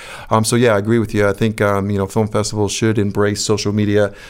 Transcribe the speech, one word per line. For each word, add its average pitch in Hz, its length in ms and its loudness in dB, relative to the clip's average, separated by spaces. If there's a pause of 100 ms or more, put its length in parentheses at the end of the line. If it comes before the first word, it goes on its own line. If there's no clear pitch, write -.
(300)
Um, 110 140 2
so 113 100 0
yeah, 120 200 4
I 101 40 2
agree 110 220 2
with 104 120 -4
you. 104 140 2
I 101 60 2
think, 107 280 -2
um, 101 300 0
you 101 80 0
know, 95 80 0
film 107 220 -2
festivals 104 420 -2
should 110 280 0
embrace 101 460 0
social 104 280 0
media. 104 420 2 (160)